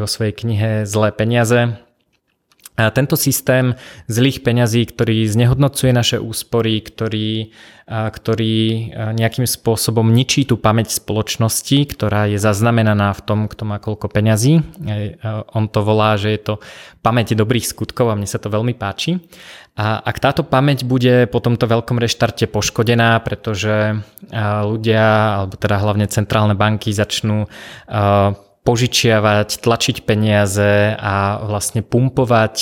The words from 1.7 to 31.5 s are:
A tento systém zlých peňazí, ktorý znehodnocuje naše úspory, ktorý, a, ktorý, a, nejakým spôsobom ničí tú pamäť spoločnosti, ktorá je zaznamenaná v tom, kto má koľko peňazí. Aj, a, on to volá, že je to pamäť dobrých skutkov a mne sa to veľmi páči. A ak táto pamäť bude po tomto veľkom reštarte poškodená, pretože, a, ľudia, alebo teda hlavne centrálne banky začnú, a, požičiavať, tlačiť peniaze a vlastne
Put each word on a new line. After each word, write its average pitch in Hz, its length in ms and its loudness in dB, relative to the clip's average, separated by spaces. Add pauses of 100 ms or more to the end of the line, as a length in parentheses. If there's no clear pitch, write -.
A - 160 2
tento 143 240 0
systém 127 640 0 (320)
zlých 127 320 0
peňazí, 120 480 2
ktorý 110 400 0
znehodnocuje 127 640 2
naše 120 240 0
úspory, 110 640 -4
ktorý, 110 720 -6 (320)
a, 110 240 -4
ktorý, 110 480 -2 (320)
a, 110 240 -6
nejakým 113 320 0
spôsobom 113 640 0
ničí 127 400 2
tú 120 80 2
pamäť 110 400 0
spoločnosti, 113 960 -2
ktorá 104 320 -2
je 104 160 -2
zaznamenaná 107 720 2
v - 80 -16
tom, 107 240 -2
kto 107 240 -8
má 104 80 -6
koľko 104 320 -6
peňazí. 113 560 4 (240)
Aj, 104 140 -4 (180)
a, 107 320 -8
on 107 160 -2
to 107 160 0
volá, 107 320 2
že 107 160 -2
je 104 80 -4
to 107 120 -4 (520)
pamäť 117 320 0
dobrých 110 320 0
skutkov - 400 -2
a 107 80 -2
mne 101 80 -4
sa - 160 -6
to 107 80 -8
veľmi 113 240 -2
páči. 156 480 -6 (520)
A 107 280 -2
ak - 200 -6
táto 143 240 0
pamäť 131 400 0
bude 123 440 4
po 120 120 0
tomto 120 240 0
veľkom 117 360 0
reštarte - 480 -2
poškodená, 113 720 2
pretože, 107 800 -2 (320)
a, 104 320 -2
ľudia, 110 400 2 (400)
alebo - 160 -10
teda 107 160 0
hlavne 101 320 0
centrálne 104 480 0
banky 107 320 0
začnú, 107 560 -2 (400)
a, 101 480 2 (300)
požičiavať, 110 960 2
tlačiť - 480 -2
peniaze 104 880 2
a 101 480 -2
vlastne 104 400 -4